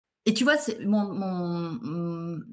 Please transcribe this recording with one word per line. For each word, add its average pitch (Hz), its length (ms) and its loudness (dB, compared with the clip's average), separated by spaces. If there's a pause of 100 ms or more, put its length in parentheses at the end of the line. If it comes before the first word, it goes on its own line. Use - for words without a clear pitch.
(240)
Et 220 100 4
tu 220 80 4
vois, 285 140 6
c'est - 280 0
mon, 208 200 4
mon, 175 800 -2
mon, 170 580 -4 (120)